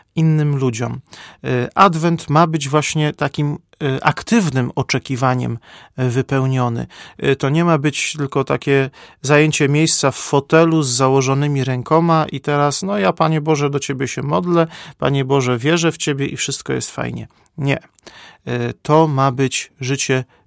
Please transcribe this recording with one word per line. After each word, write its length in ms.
innym 420
ludziom. 440
Y, 300
Adwent 560
ma 160
być 220
właśnie 440
takim, 460
y, 200
aktywnym 720
oczekiwaniem, 840
y, 120
wypełniony. 760
Y, 120
to 120
nie 160
ma 140
być 340
tylko 320
takie 460
zajęcie 460
miejsca 420
w 60
fotelu 680
z 60
założonymi 760
rękoma 680
i 80
teraz: 420
„No 160
ja, 140
Panie 280
Boże, 300
do 80
Ciebie 300
się 140
modlę, 440
Panie 260
Boże, 340
wierzę 340
w 40
Ciebie 300
i 100
wszystko 360
jest 180
fajnie”. 380
Nie. 200
Y, 340
to 240
ma 260
być 480
życie 440